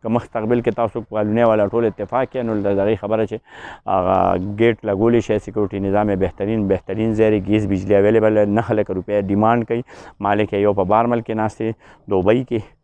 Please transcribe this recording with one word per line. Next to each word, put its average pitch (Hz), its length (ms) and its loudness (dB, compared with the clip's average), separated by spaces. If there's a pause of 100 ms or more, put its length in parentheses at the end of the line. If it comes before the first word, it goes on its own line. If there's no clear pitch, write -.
که 113 60 -6
مستقبل 117 520 -2
کې 117 160 -2
تاسو 117 240 -4
کالونۍ 107 460 0
والا 107 260 4
ټول 117 140 0
اتفاق 117 440 -4
کوي، 131 160 -6
نو 110 80 -4
د 101 240 -2
هغې 104 220 0
خبره 110 240 -2
چې 107 120 -8 (500)
هغه 95 280 2 (440)
ګیټ 117 180 2 (120)
لګولی 110 380 2
شي، 107 180 0
سیکیورټي 101 400 -4
نظام 104 260 0
یې 98 120 0
بهترین، 101 480 -2
بهترین 107 480 -2
ځای 110 140 4
دی. 107 120 2
ګیس، 104 260 0
بجلي 98 280 0
اویلیبل، 107 420 4 (160)
نهه 113 220 0
لکه 95 180 -2
روپۍ 101 320 -2
ډیمانډ 110 420 2
کوي. 120 140 -4 (420)
مالک 104 260 0
یې 101 140 0
یو 101 140 2
په 92 100 0
بارمل 117 320 2
کې 110 180 -6
ناست 110 220 -4
دی، 113 80 -2 (400)
دوبۍ 104 400 2
کې 117 80 -2 (240)